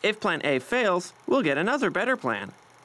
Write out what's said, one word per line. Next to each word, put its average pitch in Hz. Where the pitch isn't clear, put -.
if 214
plan 170
A 139
fails, 185
we'll 269
get 165
another 226
better 180
plan, 101